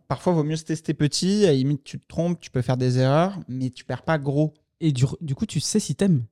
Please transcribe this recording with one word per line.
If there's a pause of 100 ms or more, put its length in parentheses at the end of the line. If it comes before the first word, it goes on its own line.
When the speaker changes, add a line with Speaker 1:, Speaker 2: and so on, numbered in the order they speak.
Speaker 1:
parfois,
vaut
mieux
se
tester
petit.
À
la
limite,
tu
te
trompes,
tu
peux
faire
des
erreurs,
mais
tu
perds
pas
gros. (280)
Speaker 2:
Et
du, (160)
du
coup,
tu
sais
si
t'aimes.